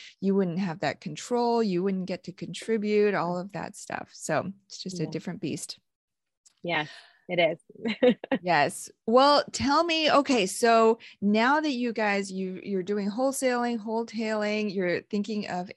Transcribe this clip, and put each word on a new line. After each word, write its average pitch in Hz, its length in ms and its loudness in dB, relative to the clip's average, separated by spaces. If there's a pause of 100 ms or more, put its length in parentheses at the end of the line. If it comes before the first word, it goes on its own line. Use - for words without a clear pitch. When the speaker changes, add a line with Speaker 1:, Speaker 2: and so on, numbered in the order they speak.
(200)
Speaker 1:
you 196 140 2
wouldn't 180 240 0
have 185 220 -4
that 143 200 -2
control, 233 640 -2
you 180 200 0
wouldn't 190 240 -2
get 180 180 -8
to 175 80 -12
contribute, 208 840 0
all 175 240 -2
of 190 140 -8
that - 220 -10
stuff. - 380 -10
So 160 400 -2 (140)
it's - 160 -16
just 185 180 -8
a 160 40 0
Speaker 2:
Yeah. 156 60 -6
Speaker 1:
different 180 300 -8
beast. - 380 -8 (840)
Speaker 2:
Yes. 156 260 -2 (420)
It 175 80 0 (640)
is. 247 180 6
<laughs> - 60 -12 (160)
Speaker 1:
Yes. 165 480 0 (160)
Well, 269 460 6
tell 285 320 2
me, 320 260 2
okay, 262 360 4
so 226 520 4 (220)
now 226 400 4
that 302 120 -2
you 240 200 -2
guys, 202 400 -2
you, 185 320 -6
you're 190 180 -2
doing 202 280 -2
wholesaling, 247 680 0
wholetailing, 214 960 -4
you're 180 280 0
thinking 208 460 -4
of 180 280 -6